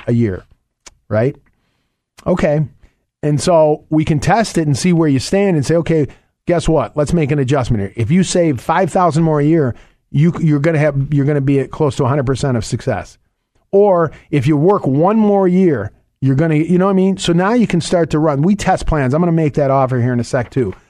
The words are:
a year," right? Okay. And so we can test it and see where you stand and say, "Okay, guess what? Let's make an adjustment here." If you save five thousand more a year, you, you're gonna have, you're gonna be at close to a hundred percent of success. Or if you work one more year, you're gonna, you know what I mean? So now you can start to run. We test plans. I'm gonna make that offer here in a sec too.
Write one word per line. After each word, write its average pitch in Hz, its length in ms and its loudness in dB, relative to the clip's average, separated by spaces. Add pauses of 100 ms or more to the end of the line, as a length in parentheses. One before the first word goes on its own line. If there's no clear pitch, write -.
a 123 60 0
year," 110 300 -2 (640)
right? 117 260 -2 (920)
Okay. 156 400 0 (560)
And 147 180 0
so 156 480 2
we 156 160 0
can 151 140 0
test 202 400 0
it 160 80 0
and 135 100 0
see 180 160 0
where 160 160 2
you 135 80 2
stand 190 400 0
and 135 80 -2
say, 160 120 0
"Okay, 160 300 0 (380)
guess 170 240 -2
what? 135 260 0
Let's 151 160 -2
make 151 200 0
an 147 80 0
adjustment 127 420 -2
here." 98 140 -8
If 117 160 -2
you 185 120 4
save 165 380 0
five 170 300 -2
thousand 170 320 0
more 156 160 0
a 143 40 0
year, 151 300 2 (380)
you, 156 280 2
you're 151 200 2
gonna 160 180 0
have, 143 340 0
you're 139 140 0
gonna 147 160 -2
be 139 180 0
at 135 120 -6
close 151 240 -4
to 143 80 -2
a 123 40 0
hundred 135 200 -2
percent 135 280 -2
of 107 80 -4
success. 107 540 -8 (540)
Or 190 400 2 (180)
if 139 160 -2
you 151 100 2
work 175 300 0
one 165 320 2
more 202 300 2
year, 170 440 0 (300)
you're 135 140 2
gonna, 156 200 0
you 165 220 0
know 185 80 2
what 202 60 2
I 190 40 0
mean? 185 220 0
So 175 160 -2
now 185 200 2
you 247 120 2
can 170 160 0
start 170 300 -2
to 156 80 0
run. 151 240 0
We 202 120 2
test 190 300 -2
plans. 139 300 0
I'm 165 60 2
gonna 175 100 0
make 160 240 0
that 139 160 0
offer 131 280 0
here 123 140 0
in 120 60 -2
a 117 40 -2
sec 127 280 -6
too. 107 240 -2 (140)